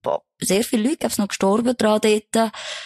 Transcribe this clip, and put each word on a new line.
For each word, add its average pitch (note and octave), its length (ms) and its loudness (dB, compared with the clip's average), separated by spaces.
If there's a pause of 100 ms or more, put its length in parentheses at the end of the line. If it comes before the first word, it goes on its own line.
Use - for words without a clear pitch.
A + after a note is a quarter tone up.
paar, - 200 -4 (180)
sehr G3+ 240 0
viele A3 200 0
Leute, D4 140 0
glaub's, - 200 -4
noch G3+ 100 0
gestorben A#3 480 0
dran G#3+ 240 2
dort, A3 520 2 (340)